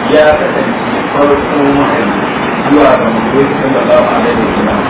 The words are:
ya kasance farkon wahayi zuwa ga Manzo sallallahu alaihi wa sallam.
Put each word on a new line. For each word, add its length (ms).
ya 240
kasance 680
farkon 600
wahayi 420
zuwa 280
ga 160
Manzo 380
sallallahu 540
alaihi 320
wa 140
sallam. 380